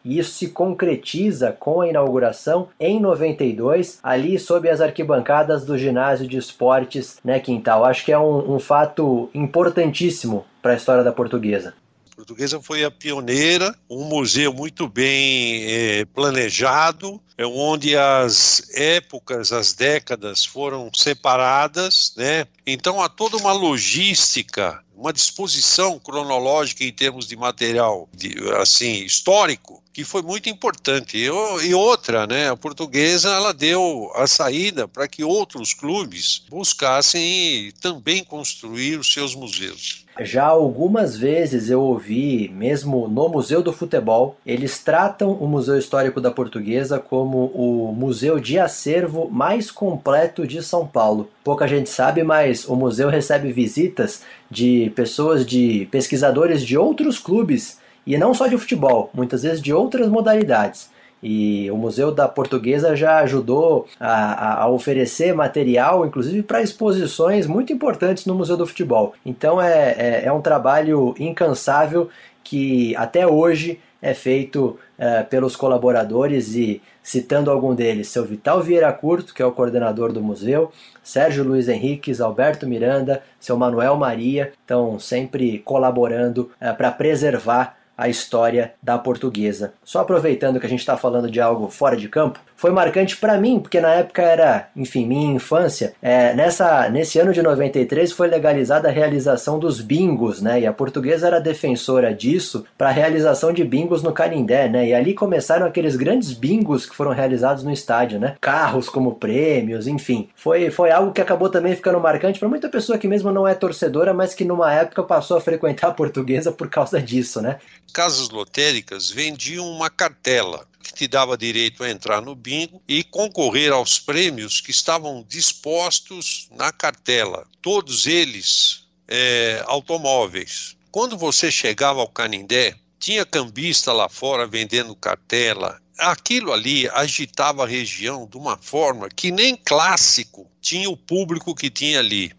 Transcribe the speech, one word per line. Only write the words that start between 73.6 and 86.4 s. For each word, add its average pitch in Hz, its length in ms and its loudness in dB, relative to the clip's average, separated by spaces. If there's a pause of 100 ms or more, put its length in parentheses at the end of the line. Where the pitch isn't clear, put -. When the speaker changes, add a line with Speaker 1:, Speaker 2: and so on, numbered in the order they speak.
Speaker 1:
é - 140 -2
feito, 135 640 -2 (180)
é, 120 240 0
pelos 131 340 0
colaboradores 120 1000 2
e, 110 260 0 (220)
citando 143 480 0
algum 131 240 2
deles, 110 320 0
seu 117 180 -4
Vital 107 340 0
Vieira 165 320 4
Curto, 165 400 -2
que - 120 -4
é - 20 2
o 123 60 2
coordenador 117 600 0
do 110 120 -4
museu, 110 480 0 (320)
Sérgio 139 400 0
Luiz 131 260 2
Henriques, 127 500 -2
Alberto 127 460 0
Miranda, 131 560 0 (180)
seu - 160 -2
Manuel 123 400 2
Maria, 139 640 -2
estão 120 400 -2
sempre 127 600 -2
colaborando, 123 880 0 (100)